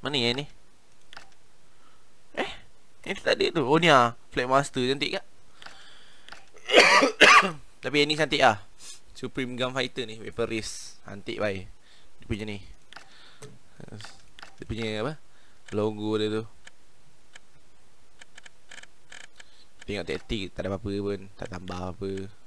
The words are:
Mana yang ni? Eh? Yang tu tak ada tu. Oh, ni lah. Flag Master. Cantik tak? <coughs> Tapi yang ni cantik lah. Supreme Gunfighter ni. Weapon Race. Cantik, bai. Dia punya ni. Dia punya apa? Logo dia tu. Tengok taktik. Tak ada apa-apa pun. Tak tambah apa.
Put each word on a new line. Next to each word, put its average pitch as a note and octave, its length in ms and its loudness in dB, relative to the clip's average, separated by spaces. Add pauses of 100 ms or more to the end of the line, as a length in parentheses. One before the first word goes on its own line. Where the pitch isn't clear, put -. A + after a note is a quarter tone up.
Mana C#3+ 160 0
yang B2 240 2
ni? D3 40 -4 (1900)
Eh? - 180 -2 (540)
Yang F#3+ 140 -4
tu - 80 -12
tak - 100 6
ada - 160 4
tu. D#3+ 80 4
Oh, C3+ 160 6
ni E3+ 80 6
lah. B2 320 8 (160)
Flag B2+ 160 2
Master. C3+ 320 4
Cantik C#3 380 0
tak? - 60 -12 (1500)
<coughs> - 840 10 (320)
Tapi C3 160 -2
yang D3 80 6
ni D3+ 80 2
cantik C#3+ 240 4
lah. A2+ 160 8 (560)
Supreme B2+ 400 -4
Gunfighter B2+ 560 -2
ni. A2 80 -10
Weapon A2 320 -2
Race. - 560 -6
Cantik, G2+ 320 -6
bai. G2 320 -2 (480)
Dia - 80 -8
punya G#2+ 220 -2
ni. G2+ 100 -6 (2000)
Dia - 80 -8
punya A2 200 -4 (200)
apa? D3+ 60 -2 (580)
Logo G#2+ 480 2
dia G#2+ 160 2
tu. A2 100 0 (3500)
Tengok G2 220 -4
taktik. G2 420 -2
Tak - 160 -4
ada G2 80 0
apa-apa G2+ 240 -2
pun. G2+ 220 -2 (180)
Tak - 80 -6
tambah F2+ 320 -6 (160)
apa. G2 160 -4 (360)